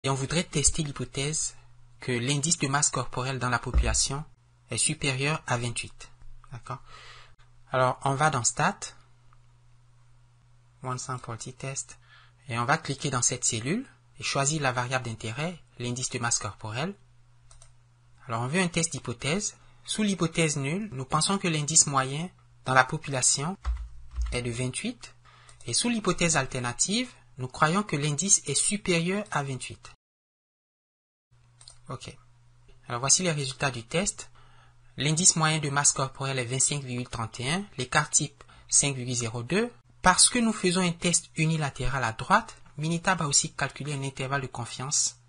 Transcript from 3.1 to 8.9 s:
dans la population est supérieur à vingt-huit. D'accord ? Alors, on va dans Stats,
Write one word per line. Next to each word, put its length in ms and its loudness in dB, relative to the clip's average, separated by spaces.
dans 100 0
la 100 2
population 640 2
est 80 -4
supérieur 720 0
à 100 0
vingt-huit. 540 -6
D'accord ? 280 -12
Alors, 320 4
on 100 2
va 160 4
dans 140 0
Stats, 500 0